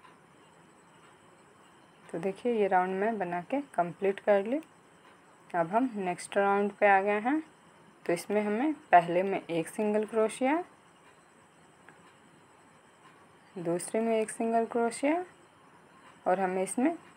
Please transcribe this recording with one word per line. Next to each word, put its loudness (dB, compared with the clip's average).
तो -8
देखिए, -4
ये 2
round 2
मैं 0
बना -4
के -4
complete -2
कर 2
ली। -2
अब -2
हम 0
next -6
round 2
पे 4
आ 6
गए 0
हैं। 0
तो 0
इसमें -2
हमें 0
पहले 6
में -2
एक -4
single -2
क्रोशिया, 0
दूसरे -4
में 0
एक 0
single 0
क्रोशिया -2
और 2
हमें 0
इसमें 0